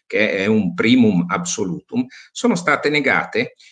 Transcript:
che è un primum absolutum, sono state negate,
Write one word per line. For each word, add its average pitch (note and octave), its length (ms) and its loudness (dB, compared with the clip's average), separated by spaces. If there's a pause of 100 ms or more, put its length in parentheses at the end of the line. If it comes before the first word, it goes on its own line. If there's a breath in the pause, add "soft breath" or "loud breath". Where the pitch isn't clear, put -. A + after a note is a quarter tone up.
che G#2 260 -2
è F#2+ 140 -2
un G#2 280 0
primum G#2+ 540 4
absolutum, F#2 800 -6 (260 loud breath)
sono A#3 240 0
state D3 340 -2
negate, B2 680 -2 (160 soft breath)